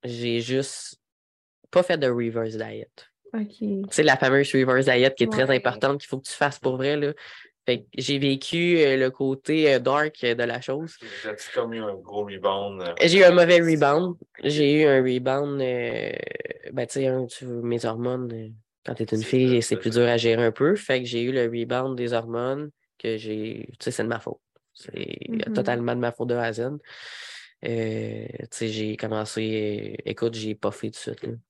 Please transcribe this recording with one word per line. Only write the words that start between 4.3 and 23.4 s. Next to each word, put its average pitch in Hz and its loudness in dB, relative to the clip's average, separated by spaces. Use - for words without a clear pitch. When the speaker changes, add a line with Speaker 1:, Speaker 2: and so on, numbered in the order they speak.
Speaker 1:
reverse 131 4
diet 131 4
qui 120 2
est 110 0
très 117 2
Speaker 2:
Ouais. 135 4
Speaker 1:
importante, 127 0
qu'il - -18
faut 131 -6
que 135 -12
tu - -10
fasses 143 0
pour 127 -2
vrai, 139 0
là. 143 -2
Fait 123 0
que - -20
j'ai 139 0
vécu, 160 2
euh, 139 6
le 131 2
côté, 139 2
euh, 127 4
dark, 143 0
euh, 120 2
de 120 -2
la 120 -2
chose. 147 -8
Speaker 3:
Ok, 113 -16
t'as-tu - -10
comme 117 -2
eu 113 -6
un 104 -6
gros 101 -6
rebound, 98 -4
euh ? 87 -6
Speaker 1:
J'ai 170 6
eu 190 12
un 180 12
mauvais 175 8
rebound. 160 2
Speaker 3:
Ok. - -20
Speaker 1:
J'ai 147 4
eu 156 6
un 135 6
rebound, 131 0
euh, 120 -4
ben, 127 -4
tu - -12
sais, 135 0
hein, 131 0
tu, - -14
mes 120 -4
hormones, 120 -4
euh, 113 -10
quand 123 -6
t'es 117 -4
une 110 0
Speaker 3:
C'est 110 -2
Speaker 1:
fille, 127 4
Speaker 3:
ça, 127 6
Speaker 1:
c'est 117 2
Speaker 3:
c'est - -4
Speaker 1:
plus 113 -2
Speaker 3:
ça. 120 4
Speaker 1:
dur 120 6
à 120 4
gérer 113 4
un 117 4
peu. 147 2
Fait 135 -2
que 123 -8
j'ai 120 -2
eu 123 -2
le 131 0
rebound 123 -2
des 120 -2
hormones, 120 -4
que 113 -4
j'ai, 107 -8